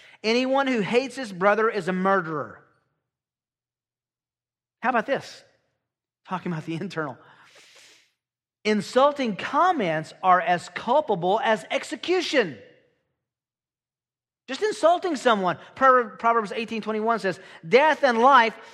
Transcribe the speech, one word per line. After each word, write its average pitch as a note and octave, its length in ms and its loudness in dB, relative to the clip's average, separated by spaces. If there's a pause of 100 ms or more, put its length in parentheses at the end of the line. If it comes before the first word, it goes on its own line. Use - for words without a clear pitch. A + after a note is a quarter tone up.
(240)
"Anyone C4 420 0
who B3+ 140 0
hates A#3 360 -2
his B3+ 160 -10
brother G#3 380 2
is G3+ 180 -4
a F#3 60 -2
murderer." E3 720 -2 (2250)
How A#3 80 -2
about A#3 160 0
this? - 380 -8 (840)
Talking F3+ 240 -8
about D#3 140 -8
the D#3+ 80 -10
internal. D#3 420 -8 (1500)
"Insulting B3 720 0
comments A#3+ 800 -2 (100)
are F3+ 180 4
as E3+ 280 -2
culpable A3 760 -2
as A3 260 0
execution." C4+ 880 -2 (1900)
Just C4+ 140 -10
insulting F4 540 0
someone. G3 420 0 (160)
Pro-, B3+ 440 4
Proverbs A3+ 340 0
eighteen A3 320 -8
twenty-one G#3+ 340 -2
says, F#3 220 -4 (280)
"Death C#4 360 4
and A#3+ 160 2
life A#3+ 360 6 (180)